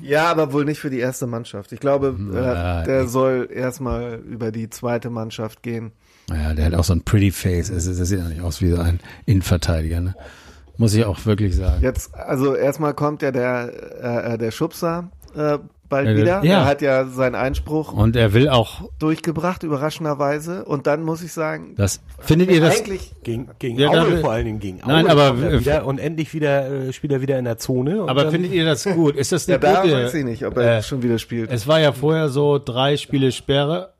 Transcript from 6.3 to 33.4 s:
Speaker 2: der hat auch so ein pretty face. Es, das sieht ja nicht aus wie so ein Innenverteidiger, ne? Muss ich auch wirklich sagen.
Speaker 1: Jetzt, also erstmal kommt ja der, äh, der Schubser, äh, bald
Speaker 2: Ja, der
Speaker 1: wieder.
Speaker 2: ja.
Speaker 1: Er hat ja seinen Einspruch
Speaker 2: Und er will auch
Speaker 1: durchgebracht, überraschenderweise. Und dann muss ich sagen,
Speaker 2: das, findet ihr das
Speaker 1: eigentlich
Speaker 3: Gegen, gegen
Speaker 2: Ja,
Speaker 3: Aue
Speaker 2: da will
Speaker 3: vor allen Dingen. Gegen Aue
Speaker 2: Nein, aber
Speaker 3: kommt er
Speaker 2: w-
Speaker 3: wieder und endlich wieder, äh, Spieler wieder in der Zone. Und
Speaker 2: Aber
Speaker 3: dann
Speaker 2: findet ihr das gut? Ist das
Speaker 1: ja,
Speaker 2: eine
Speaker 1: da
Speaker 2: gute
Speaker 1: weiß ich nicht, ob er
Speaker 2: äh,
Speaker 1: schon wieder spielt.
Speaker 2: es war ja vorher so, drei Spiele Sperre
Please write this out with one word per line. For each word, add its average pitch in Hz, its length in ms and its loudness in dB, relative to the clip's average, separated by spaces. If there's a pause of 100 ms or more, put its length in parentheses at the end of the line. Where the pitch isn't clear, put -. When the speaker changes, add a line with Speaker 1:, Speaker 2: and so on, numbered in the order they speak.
Speaker 2:
der 76 100 2
hat 78 80 2
auch 90 100 2
so 90 100 2
ein 82 100 0
pretty 101 260 4
face. 90 400 0
Es, 90 160 -4
das 90 220 -2
sieht 98 120 0
ja 85 80 -4
nicht 82 140 -8
aus 87 180 -4
wie 90 120 4
so 85 100 2
ein 87 180 2 (280)
Innenverteidiger, 85 760 2
ne? 92 140 -4 (640)
Muss 113 160 4
ich 110 120 6
auch 98 200 -4
wirklich 101 300 2
sagen. 92 280 2
Speaker 1:
Jetzt, - 320 -2
also 135 400 0
erstmal 143 400 0
kommt 147 260 -2
ja 139 100 0
der, 120 1000 -4
äh, 117 40 -2
der 113 140 -2
Schubser, 170 580 -4 (260)
äh, 147 240 0 (280)
bald 135 200 0
Speaker 2:
Ja, 110 60 4
der 107 80 2
Speaker 1:
wieder. 180 220 2
Speaker 2:
ja. 185 180 6
Speaker 1:
Er - 40 4
hat 143 160 2
ja 135 240 2
seinen 127 300 -2
Einspruch 147 580 -4
Speaker 2:
Und 107 240 2
er 110 160 4
will 131 160 6
auch - 400 0 (100)
Speaker 1:
durchgebracht, 160 640 -2
überraschenderweise. 151 1000 -4
Und 143 220 -4
dann 151 160 0
muss 160 180 -4
ich 165 100 -12
sagen, 156 460 -6
Speaker 2:
das, 98 240 0 (180)
findet 175 300 4
ihr 175 100 6
das 170 200 6
Speaker 1:
eigentlich 196 340 -8 (100)
Speaker 3:
Gegen, 117 240 -6 (120)
gegen 120 200 -4
Speaker 2:
Ja, 143 100 4
Speaker 3:
Aue 151 60 4
Speaker 2:
da 165 140 4
will 170 100 2
Speaker 3:
vor 147 120 0
allen 117 140 -2
Dingen. 107 140 -6
Gegen 95 240 -10
Aue - 100 -10
Speaker 2:
Nein, 160 140 4
aber 147 220 6
Speaker 3:
kommt 127 140 0
er 135 100 0
Speaker 2:
w- 139 60 4
Speaker 3:
wieder 139 260 0
und 135 140 -4
endlich 156 340 -6
wieder, 139 540 -2
äh, 131 40 -4
Spieler 139 300 -2
wieder 135 160 0
in 127 80 -2
der 117 140 -2
Zone. 135 420 0
Und 160 80 -2
Speaker 2:
Aber 135 140 2
Speaker 3:
dann 156 100 0
Speaker 2:
findet 180 180 0
ihr 165 140 2
das 156 180 0
gut? 165 320 2
Ist 139 160 -2
das 175 140 0
Speaker 1:
ja, 185 120 2
Speaker 2:
eine - 40 -6
Speaker 1:
da 156 220 4
Speaker 2:
gute 165 100 4
Speaker 1:
weiß 123 220 0
ich 147 100 -2
nicht, 117 200 -6
ob 120 120 -4
er 117 220 4
Speaker 2:
äh, 107 40 -2
Speaker 1:
schon 127 200 -6
wieder 117 160 2
spielt. 113 320 -6
Speaker 2:
es 117 160 -4
war 160 120 4
ja 147 140 4
vorher 156 360 0
so, 143 280 2
drei 139 400 0
Spiele 135 340 0
Sperre 143 680 -2